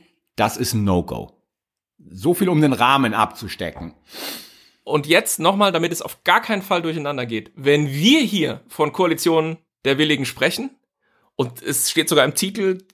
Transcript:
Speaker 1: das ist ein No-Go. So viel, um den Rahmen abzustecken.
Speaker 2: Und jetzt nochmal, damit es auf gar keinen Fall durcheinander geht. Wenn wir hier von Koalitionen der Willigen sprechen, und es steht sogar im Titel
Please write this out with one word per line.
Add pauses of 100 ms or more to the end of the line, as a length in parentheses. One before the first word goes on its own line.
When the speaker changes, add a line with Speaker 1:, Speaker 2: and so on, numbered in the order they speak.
(340)
Speaker 1:
das
ist
ein
No-Go. (680)
So
viel,
um
den
Rahmen
abzustecken. (880)
Speaker 2:
Und
jetzt
nochmal,
damit
es
auf
gar
keinen
Fall
durcheinander
geht.
Wenn
wir
hier
von
Koalitionen (260)
der
Willigen
sprechen, (680)
und
es
steht
sogar
im
Titel